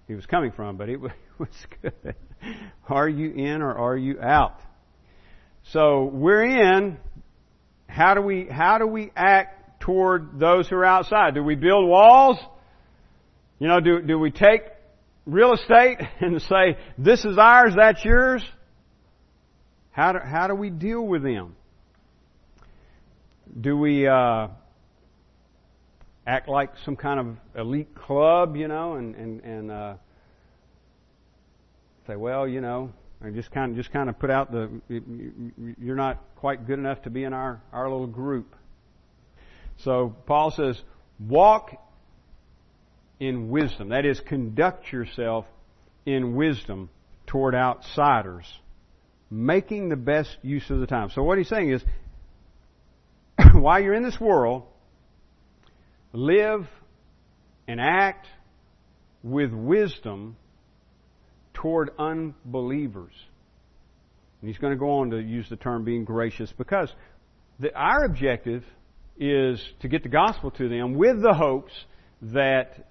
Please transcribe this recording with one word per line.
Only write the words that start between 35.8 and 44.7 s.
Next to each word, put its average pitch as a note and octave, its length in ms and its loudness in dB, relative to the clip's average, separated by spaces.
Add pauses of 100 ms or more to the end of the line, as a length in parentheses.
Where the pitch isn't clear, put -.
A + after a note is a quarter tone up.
not C3+ 260 -6 (140)
quite C3 300 -8
good C3+ 120 -6
enough C3+ 240 -8
to A#2+ 80 -14
be C3 140 -8
in C3+ 80 -8
our, C3 280 -8 (120)
our B2+ 160 -8
little C3 180 -8
group." B2 500 -10 (1200)
So B2+ 360 -4 (120)
Paul D3+ 240 0
says, C3 300 -6 (400)
"Walk F3+ 500 2 (1500)
in B2+ 280 -8
wisdom." A#2+ 420 -4
That C3+ 140 -2
is, C#3 160 -2
conduct C#3 720 -4